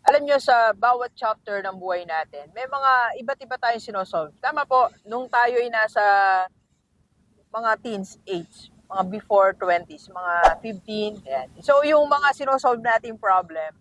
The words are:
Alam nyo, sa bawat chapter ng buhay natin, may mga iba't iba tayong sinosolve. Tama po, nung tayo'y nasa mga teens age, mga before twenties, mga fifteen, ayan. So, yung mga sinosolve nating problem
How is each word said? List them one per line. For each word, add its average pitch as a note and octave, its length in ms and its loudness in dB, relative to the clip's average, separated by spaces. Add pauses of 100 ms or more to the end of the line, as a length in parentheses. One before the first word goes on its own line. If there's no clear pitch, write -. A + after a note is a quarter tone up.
Alam D4 240 2
nyo, C#4+ 160 2
sa A#3 320 4
bawat A#3+ 400 0
chapter G#3+ 480 -6
ng F#3+ 160 -8
buhay F3+ 320 -6
natin, D#3 480 -8
may B3 80 -10
mga C4 560 0
iba't C4 240 -6
iba B3+ 160 -8
tayong A#3 240 -2
sinosolve. F#3 560 -6
Tama D4 240 -2
po, B3+ 240 4 (160)
nung A#3+ 240 -8
tayo'y A#3+ 400 2
nasa A3 320 0 (1500)
mga A3 320 0
teens G3+ 400 -8
age, - 480 -10 (160)
mga F#3+ 140 -4 (100)
before G3 480 2
twenties, F3 480 -2
mga F3 560 2
fifteen, G#3+ 640 -8
ayan. C3 320 -6
So, C#4+ 240 4
yung D4 240 2
mga C#4+ 240 2
sinosolve C4 480 0
nating A3+ 400 -2
problem E3 600 0